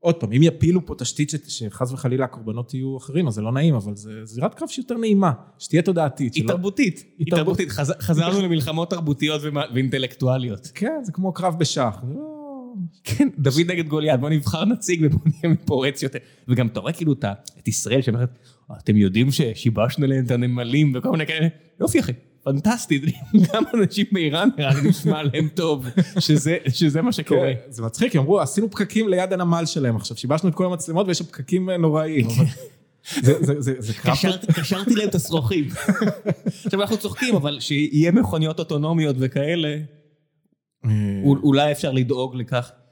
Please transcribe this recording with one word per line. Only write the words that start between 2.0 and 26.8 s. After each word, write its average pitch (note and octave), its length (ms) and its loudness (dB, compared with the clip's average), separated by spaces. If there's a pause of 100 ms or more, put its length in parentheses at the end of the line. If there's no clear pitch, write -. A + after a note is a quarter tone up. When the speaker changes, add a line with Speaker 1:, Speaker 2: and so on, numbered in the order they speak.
Speaker 1:
הקורבנות A#2+ 500 -10
יהיו C3 220 -6
אחרים, C#3+ 320 -2
אז G#2+ 60 -2
זה G#2+ 80 -4
לא A2+ 100 -2
נעים, D3+ 220 4
אבל G#2 220 -4
זה G#2+ 280 -16
זירת A#2+ 300 -4
קרב E4 140 -8
שהיא C4+ 140 -8
יותר A#3+ 140 -6
נעימה, G3+ 360 4 (260)
שתהיה D#3+ 240 0
תודעתית, D#3 520 0
Speaker 2:
היא D3+ 80 -2
Speaker 1:
שלא A2 100 0
Speaker 2:
תרבותית, G3 460 0
היא - 60 -20 (140)
Speaker 1:
היא D#3+ 120 -2
תרבות- E3+ 140 2 (120)
Speaker 2:
תרבותית. F3+ 140 -2
חז-, C3+ 300 -2
חזרנו E3+ 360 0
Speaker 1:
היא G3 80 0
Speaker 2:
למלחמות E3 460 -2
תרבותיות D3+ 540 -2
ומה-, D3 200 -2 (100)
ואינטלקטואליות. B2+ 1000 -2
Speaker 1:
כן, D4 280 -4
זה G3 100 -8
כמו F#3 200 -4
קרב F3 260 -2
בשח, B2+ 400 -2 (100)
זה C#3+ 60 -8
לא D4+ 160 -12 (760)
Speaker 2:
כן, - 240 0 (100)
דוד C#3 300 2
נגד E3+ 200 -2
גוליית, D3+ 320 0
בוא C#3+ 100 -2
נבחר D#3+ 340 0
נציג F3+ 400 0
ובוא D3+ 220 4
נהיה D#3+ 280 2
מתפורץ C3+ 480 -2
יותר. C3 160 -4 (300)
וגם B2 180 4
אתה - 140 -4
רואה C#3 120 -6
כאילו D#3+ 200 0
את - 120 -2
ה-, G2+ 80 -2 (260)
את - 100 -8
ישראל B2 340 0
שאומרת, B2 360 -2 (400)
"אתם - 180 2
יודעים G#2+ 340 4
ששיבשנו A#2+ 760 0
להם C3+ 180 2
את A#2+ 60 -4
הנמלים", B2 640 2
וכל B2+ 160 -4
מיני D#3 160 0
כאלה. D#3+ 200 0 (340)
יופי, C4+ 200 -2
אחי, F3 120 -4 (320)
פנטסטי, D3 560 0 (240)
<laughs> F#3+ 280 6
גם A3 120 0 (100)
אנשים G3+ 380 2
באיראן, E3+ 360 2 (100)
נראה D3 160 2
לי C#3+ 140 0
נשמע D#3 340 2
להם D3 320 0
טוב, D3+ 320 -2 (320)
שזה, D3+ 380 2 (120)
שזה D3+ 340 2